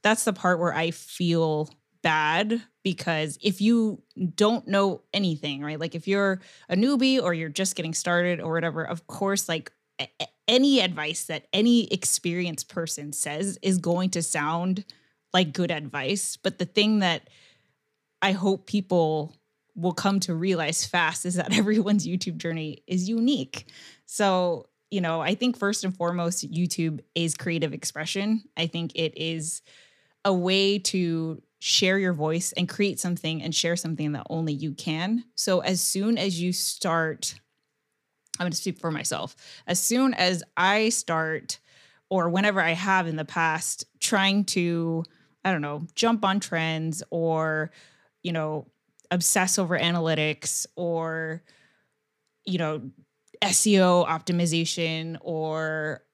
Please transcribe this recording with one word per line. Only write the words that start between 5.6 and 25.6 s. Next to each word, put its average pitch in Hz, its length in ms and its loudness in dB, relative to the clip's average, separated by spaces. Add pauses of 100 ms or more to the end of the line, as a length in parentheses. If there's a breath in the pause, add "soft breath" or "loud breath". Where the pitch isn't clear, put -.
right? 151 180 -6
Like, 165 140 -6
if 165 120 -8
you're 196 340 0 (280 loud breath)
a 180 80 2
newbie 262 440 4
or 180 140 0
you're 160 140 -4
just 190 280 -4
getting 165 180 -6
started 175 460 0
or 160 120 -4
whatever, 160 320 -2
of - 220 -8
course, 196 420 -2
like, 165 240 -4 (280)
a-, 131 80 -8 (120)
a-, - 60 -8 (200)
any 262 340 6
advice 160 440 -2
that 156 280 -8
any 226 400 6
experienced 175 760 -2
person 147 440 -8
says 170 500 -4
is 185 160 2
going 175 320 0
to 170 120 -2
sound 170 600 -2 (480 loud breath)
like 180 200 2
good 175 200 -2
advice. 147 640 -4
But - 220 -4
the 180 80 -2
thing 214 340 2
that 170 280 0 (920 soft breath)
I 190 100 2
hope 190 340 0
people 165 680 0 (400)
will 170 180 -2
come 196 280 0
to 180 140 -4
realize 165 520 0
fast 165 400 0
is 175 80 -2
that 175 180 -2
<laughs> 214 60 4
everyone's 208 480 2
YouTube 175 320 -4
journey 160 480 -6
is 185 220 0
unique. 226 600 -2 (380 loud breath)
So, 185 640 0 (220)
you 196 100 -2
know, 165 200 0
I - 140 0
think 247 240 0
first 202 260 0